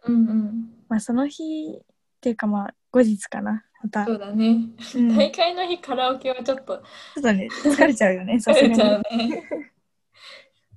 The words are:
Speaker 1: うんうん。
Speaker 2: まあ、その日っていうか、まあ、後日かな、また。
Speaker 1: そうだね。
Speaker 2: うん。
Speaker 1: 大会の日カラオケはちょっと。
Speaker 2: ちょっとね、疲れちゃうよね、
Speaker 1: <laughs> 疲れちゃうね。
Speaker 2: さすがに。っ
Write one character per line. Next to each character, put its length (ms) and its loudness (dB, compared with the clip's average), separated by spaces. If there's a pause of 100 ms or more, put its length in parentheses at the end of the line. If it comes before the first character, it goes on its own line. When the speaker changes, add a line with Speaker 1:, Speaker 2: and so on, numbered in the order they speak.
Speaker 1:
う 60 -2
ん 40 2
う 180 2
ん。 400 -4 (140)
Speaker 2:
ま 100 -2
あ、 40 -2
そ 100 -6
の 160 0
日 160 -12 (340)
っ 40 -20 (400)
て 80 -2
い 20 2
う 60 -6
か、 100 -4
ま 220 -4
あ、 60 -18 (160)
後 100 6
日 260 0
か 140 -10
な、 240 -6 (180)
ま 60 -8
た。 160 -4
Speaker 1:
そ 80 -4
う 40 -4
だ 140 -12
ね。 300 2 (340)
Speaker 2:
う 40 0
ん。 160 4
Speaker 1:
大 160 4
会 220 0
の 140 -4
日 120 -4
カ 140 -10
ラ 180 0
オ 60 -4
ケ 140 -4
は 120 -8
ち 100 0
ょ 20 -4
っ 80 -12
と。 140 -8
Speaker 2:
ち 400 -20
ょ 20 -8
っ 20 -8
と 120 4
ね、 180 -2
疲 340 2
れ 80 4
ち 100 0
ゃ 60 4
う 60 0
よ 100 -8
ね、 140 0
Speaker 1:
<laughs> 20 0
疲 120 2
れ 220 6
ち 60 4
ゃ 160 4
う 40 -6
ね。 20 -6
Speaker 2:
さ 80 -8
す 80 -2
が 80 -2
に。 80 -4
っ 60 -8 (1400)